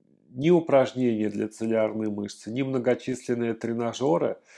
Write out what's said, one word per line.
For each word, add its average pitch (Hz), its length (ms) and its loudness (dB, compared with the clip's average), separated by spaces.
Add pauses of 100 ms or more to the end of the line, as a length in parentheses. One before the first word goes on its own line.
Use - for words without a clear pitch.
(320)
ни 135 180 0
упражнения 127 800 4
для 107 180 -4
целлярной 110 600 -2
мышцы, 101 400 -8
ни 127 140 -4
многочисленные 120 880 -2
тренажёры, 117 840 -2 (200)